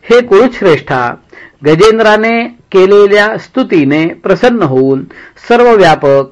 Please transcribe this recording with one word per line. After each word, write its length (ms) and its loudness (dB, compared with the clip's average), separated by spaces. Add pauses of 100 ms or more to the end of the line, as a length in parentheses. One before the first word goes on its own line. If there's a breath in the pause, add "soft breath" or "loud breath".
हे 120 4
कुरुश्रेष्ठा, 920 -2 (500 loud breath)
गजेंद्राने 800 0 (280)
केलेल्या 680 2
स्तुतीने 680 -2
प्रसन्न 580 -2
होऊन 400 -2 (460 loud breath)
सर्व 240 2
व्यापक 580 2